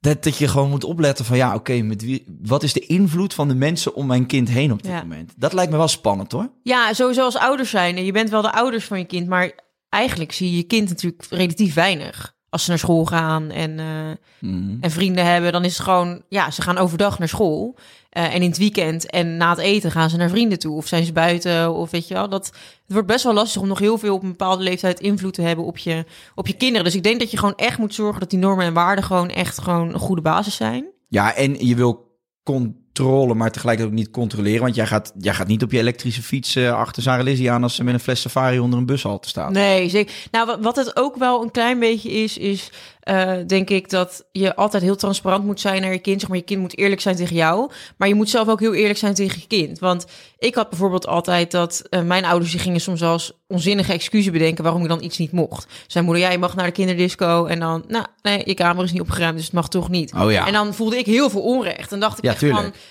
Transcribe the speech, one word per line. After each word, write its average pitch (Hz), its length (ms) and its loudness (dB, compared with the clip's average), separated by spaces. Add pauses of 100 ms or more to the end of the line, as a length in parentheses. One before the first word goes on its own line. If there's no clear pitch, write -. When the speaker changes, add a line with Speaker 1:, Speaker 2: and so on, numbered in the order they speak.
Speaker 1:
dat, 147 220 0
dat 151 160 0
je 147 100 2
gewoon 139 220 2
moet 139 140 -2
opletten 147 400 0
van, 120 120 2
ja, 127 180 4
oké, 120 280 -2
met 107 200 -4
wie, 127 220 -4 (180)
wat 127 200 0
is 147 100 0
de - 80 0
invloed 180 540 0
van 147 140 0
de 135 60 2
mensen 147 400 0
om 139 120 -4
mijn 127 200 2
kind 127 220 0
heen 127 240 2
op 104 100 -4
dit 185 100 -8
Speaker 2:
Ja. 175 80 -6
Speaker 1:
moment? 82 360 -14
Dat 143 160 -2
lijkt 180 180 0
me 156 60 0
wel 160 120 2
spannend, 101 440 -2
hoor. 208 180 -6 (120)
Speaker 2:
Ja, 240 300 2
sowieso 254 320 2
als 247 120 0
ouders 269 340 0
zijn. 180 260 0
En 185 80 -4
je 190 80 -2
bent 220 180 0
wel 214 120 2
de 220 100 0
ouders 226 320 0
van 196 140 -6
je 180 60 -6
kind, 175 240 -6
maar 180 220 0 (380)
eigenlijk 190 440 -2
zie 180 180 -2
je 175 60 0
je 175 60 0
kind 208 260 2
natuurlijk 170 420 -6
relatief 180 440 0
weinig. 165 580 0 (160)
Als - 160 -4
ze 175 60 -2
naar 170 80 2
school 165 260 2
gaan 160 460 -2
en, 156 280 -6
eh, 160 80 -8 (640)
Speaker 1:
Mhm. 95 300 -4
Speaker 2:
en 170 100 0
vrienden 180 360 2
hebben, 175 260 4
dan 175 120 0
is 180 120 0
het - 60 -6
gewoon, 180 460 0
ja, 180 220 0
ze 165 120 -6
gaan 180 160 0
overdag 185 400 2
naar 165 100 -2
school. 190 480 -2 (340)
Eh, 170 240 -2
en 180 80 2
in 180 60 4
het 170 100 -2
weekend 175 520 0
en 170 260 -2
na 170 140 2
het 175 80 2
eten 196 320 2
gaan 160 200 4
ze 165 60 0
naar 170 140 2
vrienden 208 280 2
toe. 156 180 -6
Of 156 100 -8
zijn 170 180 2
ze 165 80 -4
buiten, 170 600 2
of 165 160 -4
weet 170 180 -6
je 190 60 -8
wel. 190 140 -2
Dat, 190 180 -4
het - 460 -16
wordt 202 140 0
best 240 180 0
wel 240 100 4
lastig 208 280 0
om 196 60 0
nog 190 100 -2
heel 214 200 2
veel 208 160 0
op 190 80 -4
een 190 60 -6
bepaalde 185 340 -2
leeftijd 180 380 0
invloed 190 340 -2
te 175 80 -4
hebben 170 220 -2
op 170 140 -8
je, 165 260 -4 (300)
op - 120 -6
je 196 100 -4
kinderen. 233 280 2
Dus 170 100 2
ik 190 80 -2
denk 226 180 2
dat 220 100 -4
je 208 80 -4
gewoon 202 180 0
echt 233 220 -2
moet 214 160 -2
zorgen 208 260 -4
dat 180 100 -6
die 190 80 2
normen 185 260 2
en 170 80 0
waarden 185 320 2
gewoon 180 260 0
echt - 300 -4
gewoon 170 340 0
een 190 60 -2
goede 170 220 -2
basis 180 340 0
zijn. 240 280 -4 (240)
Speaker 1:
Ja, 101 260 2
en 135 320 0
je 120 80 6
wil 120 440 0 (240)
controle, 131 920 0
maar 113 160 2
tegelijkertijd 113 440 -2
ook 110 100 0
niet 107 100 -10
controleren. 107 480 0
Want 123 120 0
jij 110 120 0
gaat, 107 320 -2
jij 101 160 -2
gaat - 120 -4
niet 107 160 2
op 120 100 -2
je 127 60 2
elektrische 120 440 -2
fiets, - 340 -4
eh, 123 160 2
achter 113 300 -2
Sarah 127 220 2
Lizzie 127 260 2
aan 120 120 2
als 120 120 0
ze 123 100 -4
met 123 100 2
een 123 60 2
fles 127 200 -2
Safari 127 380 0
onder 123 200 2
een 123 80 0
bushalte 123 420 -4
staat. - 220 -6
Speaker 2:
Nee, 190 380 2
zeker. 202 260 0 (160)
Nou, 226 160 0
wa-, 226 140 -4
wat 226 160 0
het 262 200 -2
ook 277 200 0
wel 247 260 2
een 233 80 -6
klein 240 280 0
beetje 226 320 0
is, 220 280 -2
is, 196 320 -4 (300)
eh, 185 320 0 (140)
denk 190 240 2
ik 190 200 0
dat 180 420 -2
je 190 240 0
altijd 202 260 2
heel 190 140 2
transparant 196 480 0
moet 202 160 -4
zijn 190 220 0
naar 190 100 -2
je 185 60 -2
kind. 196 220 -2
Zeg 196 80 -6
maar, 185 100 -2
je 175 60 -6
kind 196 160 -4
moet 180 180 -6
eerlijk 196 220 2
zijn 185 160 0
tegen 170 200 -2
jou, 175 340 2 (260)
maar 196 120 2
je 202 60 4
moet 208 160 2
zelf 220 180 2
ook 220 120 2
heel 220 140 2
eerlijk 208 240 2
zijn 202 160 0
tegen 190 260 -2
je - 60 -20
kind. 165 320 -2
Want 180 280 0 (320)
ik 240 160 0
had 214 140 0
bijvoorbeeld 180 380 0
altijd 175 440 0
dat, 175 400 -2
eh, 185 120 0
mijn 180 220 2
ouders 170 260 2
die 170 100 -4
gingen 175 200 0
soms 170 200 -4
wel 165 120 2
eens 165 200 -4 (140)
onzinnige 190 460 0
excuses 190 400 0
bedenken 165 320 0
waarom 170 180 0
ik 165 60 -2
dan 160 140 -2
iets - 160 -10
niet 160 140 -2
mocht. - 340 -2 (200)
Zijn 175 180 0
moeder, 170 180 2
"Ja, 185 80 2
je 180 80 0
mag 180 160 -2
naar 185 120 -2
de 175 60 -2
kinderdisco." 180 760 2
En 170 140 -2
dan, 165 280 -2
"Nou, - 160 -2 (180)
nee, 202 220 0
je 190 100 -2
kamer 180 300 2
is 175 80 0
niet 180 80 -2
opgeruimd, 165 360 -2
dus 160 80 -6
het - 100 -8
mag 170 140 0
toch 180 200 0
niet." 175 260 -2
Speaker 1:
Oh 104 180 4
ja. 90 140 4
Speaker 2:
En 196 60 0
dan 208 220 0
voelde 226 240 0
ik 240 80 -2
heel 240 240 4
veel 196 120 -2
onrecht. 240 500 -2
En 202 80 -4
dacht 214 180 2
ik - 60 -6
Speaker 1:
Ja, 123 60 4
Speaker 2:
echt 110 80 0
van, 147 100 4
Speaker 1:
tuurlijk. 143 280 0 (140)